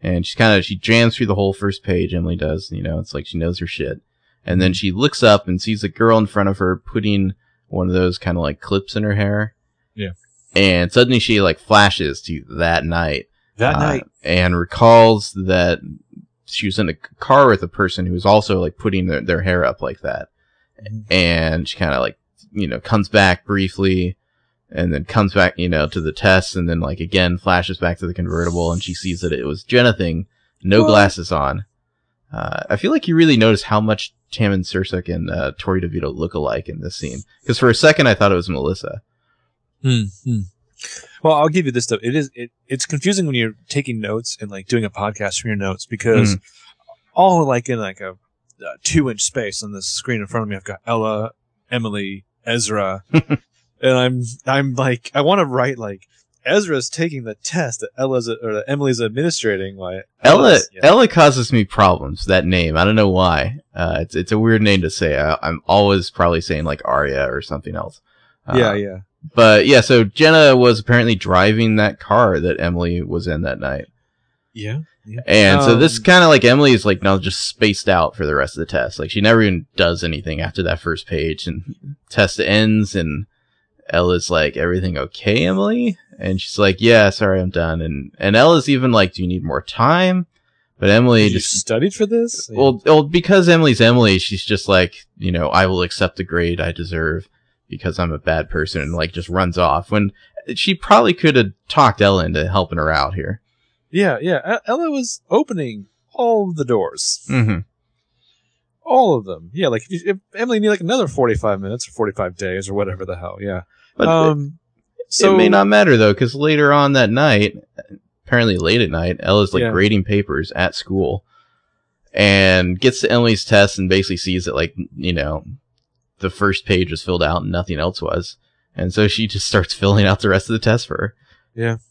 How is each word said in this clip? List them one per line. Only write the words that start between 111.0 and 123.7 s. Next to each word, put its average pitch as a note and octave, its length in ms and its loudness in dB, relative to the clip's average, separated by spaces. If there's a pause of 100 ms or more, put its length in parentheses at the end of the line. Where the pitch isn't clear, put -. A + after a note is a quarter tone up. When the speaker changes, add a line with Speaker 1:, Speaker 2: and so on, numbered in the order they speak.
Speaker 2:
forty-five A2+ 520 0
minutes G2+ 280 -10
or - 40 -20
forty-five G2 440 -6
days F#2+ 320 -8
or G2 60 -8
whatever F#2+ 300 -6
the F#2 120 -10
hell, F2 240 -14
yeah. F#2+ 220 -8 (360)
Speaker 1:
But - 60 -2
it, - 40 0
Speaker 2:
Um, D#3 500 0 (400)
Speaker 1:
it - 140 -10
Speaker 2:
so G3 240 4
Speaker 1:
may F#3 140 6
not G3 160 4
matter, G3+ 320 6
though, G#2+ 160 6
'cause A#2 200 -2
later D3 380 2
on C#3+ 220 4
that B2 160 4
night, A#2 480 2 (680)
apparently A#2 300 2
late F2 240 2
at F#2+ 100 0
night, E2+ 300 -4
Ella's, G2 320 2
like, F#2+ 100 2
Speaker 2:
Yeah. A2+ 100 -2
Speaker 1:
grading G2 320 2
papers G2 480 -4
at F2+ 220 -4
school F#2 500 -4 (920)
and F#2 640 2
gets B2+ 200 2
to - 120 0
Emily's A#2 320 2
test G2+ 340 2